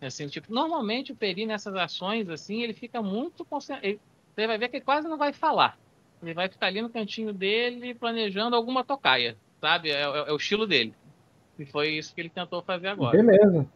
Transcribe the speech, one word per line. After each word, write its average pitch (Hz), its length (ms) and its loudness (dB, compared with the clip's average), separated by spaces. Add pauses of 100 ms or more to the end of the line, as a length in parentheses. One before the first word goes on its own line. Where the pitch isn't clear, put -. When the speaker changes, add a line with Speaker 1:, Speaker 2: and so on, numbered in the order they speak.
Speaker 1:
Assim, 143 280 -8
tipo, 160 240 -10
normalmente 277 600 -2
o 226 40 -14
Peri 196 280 -2
nessas 214 300 -6
ações, 190 560 -2
assim, 196 320 -6
ele 233 100 -6
fica 233 300 -8
muito 233 420 -6
concen-, 277 380 -8
ele, 208 180 -4 (340)
você 214 120 0
vai 226 120 0
ver 240 100 -2
que 269 80 -8
ele 254 80 -8
quase 302 240 0
não 311 100 -4
vai 285 140 2
falar. 208 440 2 (460)
Ele 165 120 -8
vai 180 140 -2
ficar 190 180 -4
ali 190 160 0
no 233 80 -6
cantinho 220 420 -6
dele 240 600 -2
planejando 226 640 -2
alguma 247 280 0
tocaia, 127 520 2 (240)
sabe? 160 300 2
É, 143 120 0
é, 143 260 -2
é 151 40 -2
o 151 40 2
estilo 208 300 0
dele. 123 280 2 (640)
E 147 80 -12
foi 147 240 -2
isso 156 240 -6
que - 60 -8
ele 165 100 -10
tentou 175 320 -8
fazer 180 240 -6
agora. 170 340 2
Speaker 2:
Beleza. 202 560 8